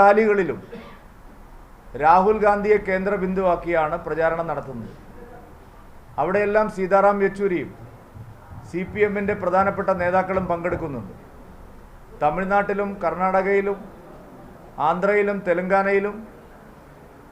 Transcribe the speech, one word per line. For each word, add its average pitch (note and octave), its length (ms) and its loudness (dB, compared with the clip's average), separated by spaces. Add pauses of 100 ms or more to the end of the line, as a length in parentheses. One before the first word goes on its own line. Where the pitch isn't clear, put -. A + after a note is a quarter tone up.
റാലികളിലും G3+ 600 4 (1400)
രാഹുൽ F#3+ 400 6
ഗാന്ധിയെ G#3 420 4
കേന്ദ്രബിന്ദുവാക്കിയാണ് F#3 1080 0 (100)
പ്രചാരണം D#3+ 440 -2
നടത്തുന്നത്. C3 440 -10 (1300)
അവിടെയെല്ലാം G3+ 540 2
സീതാറാം G3 500 4
യെച്ചൂരിയും F#3 460 -2 (1000)
സി F3 120 -6 (100)
പി G3+ 160 -2
എമ്മിൻ്റെ G3+ 340 -2
പ്രധാനപ്പെട്ട F#3+ 480 0 (120)
നേതാക്കളും F#3 500 0
പങ്കെടുക്കുന്നുണ്ട്. E3 640 -6 (1080)
തമിഴ്നാട്ടിലും G3 680 0 (140)
കർണാടകയിലും F#3+ 760 0 (1120)
ആന്ധ്രയിലും G3+ 500 0 (120)
തെലങ്കാനയിലും G3 680 0 (1160)